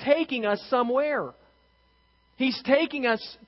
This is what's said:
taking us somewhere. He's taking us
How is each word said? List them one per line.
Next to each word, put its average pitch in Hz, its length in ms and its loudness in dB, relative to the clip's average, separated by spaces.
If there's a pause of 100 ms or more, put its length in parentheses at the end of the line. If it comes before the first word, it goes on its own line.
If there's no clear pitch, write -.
taking 285 400 0
us 208 240 0
somewhere. 247 640 0 (1000)
He's 262 280 0
taking 277 420 2
us 226 300 -2 (120)